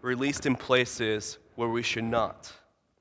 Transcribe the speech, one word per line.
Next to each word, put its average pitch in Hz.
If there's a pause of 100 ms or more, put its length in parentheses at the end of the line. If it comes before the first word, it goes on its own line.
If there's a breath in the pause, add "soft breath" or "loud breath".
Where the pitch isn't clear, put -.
released 127
in 131
places 120 (180)
where 117
we 117
should 113
not? 113 (500)